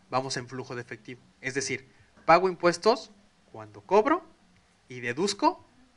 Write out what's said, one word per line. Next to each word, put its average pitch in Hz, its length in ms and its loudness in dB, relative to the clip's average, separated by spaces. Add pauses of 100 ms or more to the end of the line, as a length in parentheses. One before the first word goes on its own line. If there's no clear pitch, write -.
(100)
vamos 131 260 -4
en 123 100 -10
flujo 127 280 -12
de 123 80 -10
efectivo, 123 380 -16 (200)
es 131 140 -8
decir, 131 340 -6 (380)
pago 180 240 6
impuestos 175 600 0 (400)
cuando 107 300 -18
cobro 262 420 2 (680)
y 123 120 -14
deduzco 170 680 -2 (300)